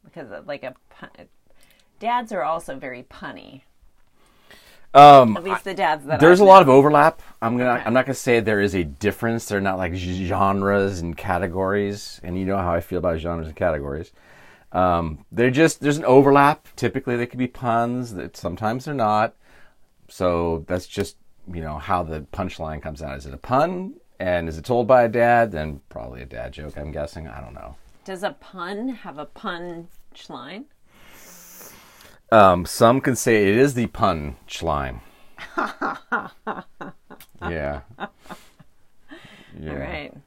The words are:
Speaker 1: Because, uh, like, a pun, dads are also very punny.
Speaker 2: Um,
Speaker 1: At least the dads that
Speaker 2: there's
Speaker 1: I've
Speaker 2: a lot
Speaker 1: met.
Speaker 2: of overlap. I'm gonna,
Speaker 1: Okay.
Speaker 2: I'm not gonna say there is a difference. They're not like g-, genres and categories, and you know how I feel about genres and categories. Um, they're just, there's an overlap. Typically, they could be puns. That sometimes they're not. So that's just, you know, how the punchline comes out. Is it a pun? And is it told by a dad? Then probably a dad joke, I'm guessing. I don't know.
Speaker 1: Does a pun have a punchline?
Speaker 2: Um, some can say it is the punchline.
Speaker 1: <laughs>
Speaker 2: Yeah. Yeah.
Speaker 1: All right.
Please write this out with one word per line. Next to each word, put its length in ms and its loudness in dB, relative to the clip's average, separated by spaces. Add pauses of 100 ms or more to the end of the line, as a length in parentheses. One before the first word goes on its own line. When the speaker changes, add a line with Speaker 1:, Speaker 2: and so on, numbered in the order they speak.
Speaker 1:
Because, 280 -20
uh, 160 -16
like, 160 -12
a 100 -12 (160)
pun, 200 -20 (880)
dads 320 -4
are 120 -4
also 340 -6
very 260 -14
punny. 580 -20 (1300)
Speaker 2:
Um, 420 12
Speaker 1:
At 60 -8
least 220 -6
the 100 -8
dads 300 -2
that 140 -4
Speaker 2:
there's 220 8
Speaker 1:
I've 60 8
Speaker 2:
a 20 10
lot 120 12
Speaker 1:
met. 20 -
Speaker 2:
of 60 4
overlap. 520 6 (220)
I'm 140 -2
gonna, 160 0
Speaker 1:
Okay. 120 -4
Speaker 2:
I'm 80 0
not 140 2
gonna 80 -4
say 240 0
there 200 0
is 140 0
a 100 0
difference. 640 -4
They're 160 -4
not 160 -4
like 160 -6
g-, 320 -6
genres 760 -2
and 140 -8
categories, 1080 -6
and 160 -10
you 60 -6
know 120 -4
how 160 -2
I 80 -2
feel 160 -8
about 220 -4
genres 260 -8
and 100 -14
categories. 560 -6 (600)
Um, 600 -2
they're 200 0
just, 300 0
there's 180 -2
an 60 -8
overlap. 720 6
Typically, 400 -4
they 120 -4
could 100 -14
be 100 -2
puns. 680 -4
That 200 -12
sometimes 500 -8
they're 100 -8
not. 400 -2 (720)
So 600 -2
that's 200 -6
just, 300 -8 (360)
you 80 -10
know, 160 -10
how 240 -4
the 200 -8 (120)
punchline 480 -10
comes 220 -12
out. 120 -10
Is 120 -16
it 80 -14
a 20 -18
pun? 560 -4 (260)
And 300 -4
is 80 -10
it 80 -16
told 220 -2
by 160 6
a 40 2
dad? 440 0
Then 380 -10
probably 340 -16
a 20 -16
dad 260 -14
joke, 280 -16
I'm 120 -12
guessing. 360 -10
I 140 -16
don't 120 -18
know. 220 -18 (300)
Speaker 1:
Does 180 -12
a 80 -6
pun 580 -12
have 300 -14
a 80 -14
punchline? 1400 -16 (1700)
Speaker 2:
Um, 340 6
some 360 2
can 140 -2
say 340 0
it 80 2
is 160 2
the 140 -4
punchline. 1120 -6 (560)
Speaker 1:
<laughs> 1080 -10 (800)
Speaker 2:
Yeah. 400 -8 (1800)
Yeah. 120 -12
Speaker 1:
All 60 -10
right. 340 -12 (160)